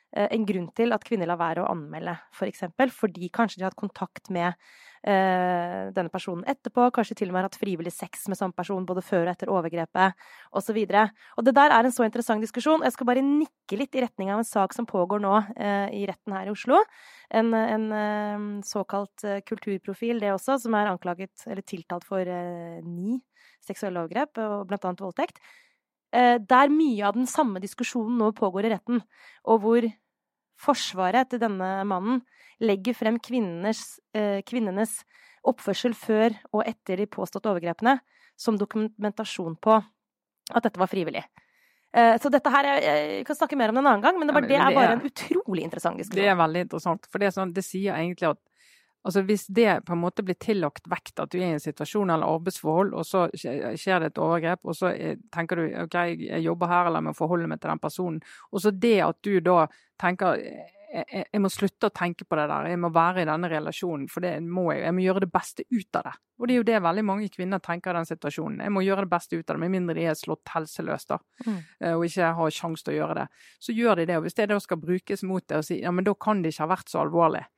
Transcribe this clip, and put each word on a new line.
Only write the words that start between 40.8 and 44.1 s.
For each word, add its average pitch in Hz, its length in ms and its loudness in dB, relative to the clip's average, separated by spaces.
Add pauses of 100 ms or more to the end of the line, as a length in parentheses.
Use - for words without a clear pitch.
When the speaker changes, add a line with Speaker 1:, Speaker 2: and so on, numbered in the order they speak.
Speaker 1:
frivillig. 170 360 -4 (720)
Eh, 233 240 8
så 285 120 0
dette 277 220 4
her 277 140 6
er, 277 160 4
jeg 302 440 2
kan 302 120 -4
snakke 302 180 0
mer 233 140 2
om 220 60 0
det 269 100 4
en 277 80 8
annen 202 80 4
gang, 339 180 4